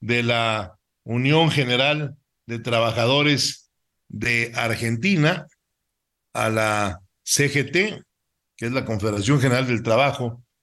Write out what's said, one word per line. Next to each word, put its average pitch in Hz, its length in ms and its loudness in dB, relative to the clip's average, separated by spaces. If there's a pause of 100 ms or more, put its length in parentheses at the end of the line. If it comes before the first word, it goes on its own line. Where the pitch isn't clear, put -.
de 120 240 0
la 113 500 -2 (300)
Unión 139 480 2
General 139 640 0 (300)
de 117 120 -6
Trabajadores 120 1120 0 (380)
de 117 480 -2
Argentina, 123 920 0 (880)
a 113 180 0
la 104 500 0 (220)
C - 260 0
G 139 220 -2
T, 180 320 -2 (540)
que 113 100 -8
es 120 60 -4
la 131 120 -2
Confederación 107 560 0
General 127 280 2
del 120 160 -2
Trabajo 120 580 0 (200)